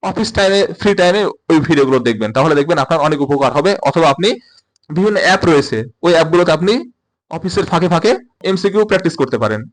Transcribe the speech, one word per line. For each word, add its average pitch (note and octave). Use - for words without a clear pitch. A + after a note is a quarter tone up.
অফিস -
টাইমে, G3
ফ্রি G3+
টাইমে F3+
ওই D#3+
ভিডিওগুলো C3+
দেখবেন, A2
তাহলে D3+
দেখবেন D3+
আপনার E3
অনেক D3+
উপকার C3+
হবে। D3+
অথবা E3
আপনি F3+
বিভিন্ন G3
অ্যাপ F#3+
রয়েছে, C#3
ওই E3+
অ্যাপগুলোতে E3
আপনি F3+
অফিসের F3+
ফাঁকে F3
ফাঁকে F3
এমসিকিউ G3
প্র্যাকটিস F3+
করতে B2+
পারেন। G#2+